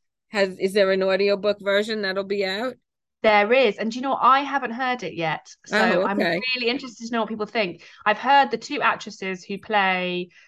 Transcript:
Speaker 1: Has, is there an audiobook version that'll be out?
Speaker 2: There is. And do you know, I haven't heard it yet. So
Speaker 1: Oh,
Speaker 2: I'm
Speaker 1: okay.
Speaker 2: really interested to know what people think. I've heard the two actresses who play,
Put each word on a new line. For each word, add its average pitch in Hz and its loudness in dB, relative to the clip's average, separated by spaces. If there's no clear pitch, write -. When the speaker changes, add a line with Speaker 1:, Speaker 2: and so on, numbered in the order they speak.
Speaker 1:
Has, 196 0
is 190 0
there 196 4
an 190 2
audiobook 196 2
version 208 0
that'll 196 -2
be 196 -2
out? 208 -4
Speaker 2:
There 208 4
is. 247 4
And 220 -4
do 240 -8
you 254 -8
know, 269 -2
I 262 4
haven't 269 -4
heard 240 -4
it - -8
yet. 160 -6
So - -4
Speaker 1:
Oh, 185 2
Speaker 2:
I'm 196 -2
Speaker 1:
okay. 170 0
Speaker 2:
really 240 -2
interested 240 -8
to 226 -6
know 233 0
what 214 -2
people 214 -6
think. 202 -6
I've 214 2
heard 269 4
the 226 -4
two 277 -8
actresses 202 -4
who 196 -8
play, 180 0